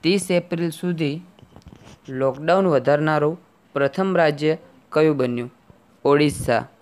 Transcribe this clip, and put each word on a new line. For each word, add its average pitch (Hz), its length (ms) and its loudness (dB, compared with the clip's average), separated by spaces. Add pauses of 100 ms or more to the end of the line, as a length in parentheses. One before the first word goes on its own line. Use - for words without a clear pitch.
ત્રીસ 185 300 0
એપ્રિલ 175 400 -2
સુધી 160 500 -4 (880)
લોકડાઉન 139 580 0
વધારનારું 151 760 0 (320)
પ્રથમ 180 440 -2
રાજ્ય 156 420 0 (340)
કયું 156 240 2
બન્યું? 120 360 -4 (520)
ઓડિશા. 139 640 2 (160)